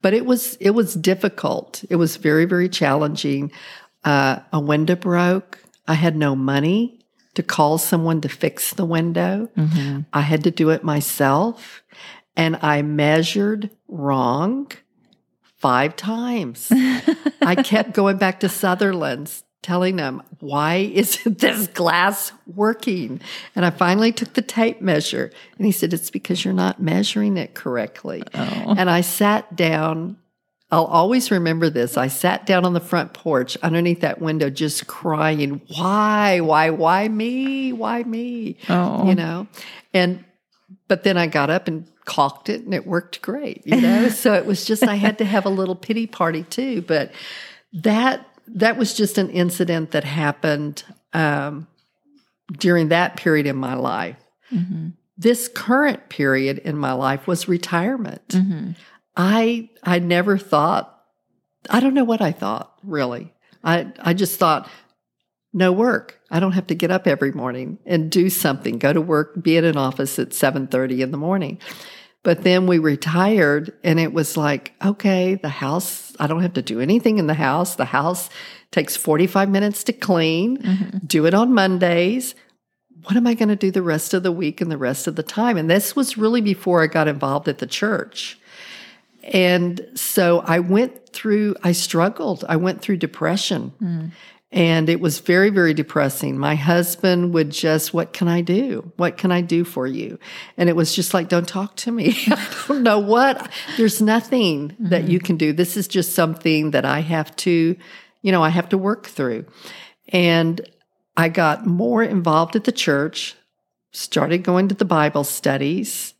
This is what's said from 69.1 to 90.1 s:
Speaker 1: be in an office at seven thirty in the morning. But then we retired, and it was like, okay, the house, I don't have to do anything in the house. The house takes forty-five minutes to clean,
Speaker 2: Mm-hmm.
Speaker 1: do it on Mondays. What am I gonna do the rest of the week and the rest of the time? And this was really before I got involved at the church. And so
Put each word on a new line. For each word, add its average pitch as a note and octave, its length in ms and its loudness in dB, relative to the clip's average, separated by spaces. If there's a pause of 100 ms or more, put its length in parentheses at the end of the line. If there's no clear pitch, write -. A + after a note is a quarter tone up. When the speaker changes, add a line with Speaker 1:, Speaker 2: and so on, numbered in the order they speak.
Speaker 1:
be E3 160 4
in E3 80 4
an D#3 120 2
office C3+ 420 -2
at B2 140 -4
seven C3+ 340 0
thirty B2+ 340 -2
in C3 100 -2
the D3 60 -6
morning. E3+ 400 -4 (680)
But E3+ 200 2
then F3+ 240 4
we F3+ 120 4
retired, D#3 920 2 (120)
and E3 160 2
it D#3+ 120 0
was D3+ 240 -2
like, D3 380 -2 (100)
okay, G3 520 0
the F3 140 -10
house, C#3+ 720 -6
I D3+ 80 -2
don't E3 140 -2
have F3 120 -2
to B2+ 100 -4
do A2 180 -6
anything G#3+ 380 2
in D#3+ 80 0
the D3+ 80 0
house. D3+ 400 0
The - 100 0
house E3 440 -2 (420)
takes - 260 -2
forty-five F#3 520 2
minutes G#3 360 0
to A#3 80 -2
clean, F3+ 640 0
Speaker 2:
Mm-hmm. F#3+ 400 -2 (100)
Speaker 1:
do D#3 180 2
it E3+ 80 6
on A#3+ 200 4
Mondays. F#3 800 2 (680)
What G3 120 -2
am A#3+ 120 4
I A#3 80 2
gonna G#3+ 200 2
do G3 160 0
the F#3 120 0
rest E3 320 -2
of F3+ 80 0
the F#3 80 2
week D3+ 300 -4
and E3+ 100 -2
the D3+ 80 -4
rest B2+ 280 -2
of D#3+ 80 -6
the D#3+ 80 -6
time? A3 340 0
And D#3+ 120 -2
this G3+ 260 2
was C4+ 220 -2
really A3 240 2
before F#3 420 2
I F3 40 2
got D#3+ 200 2
involved C#3+ 400 -2
at C#3+ 120 -4
the B2+ 80 -8
church. - 720 -6 (840)
And F3+ 720 2
so F3 500 2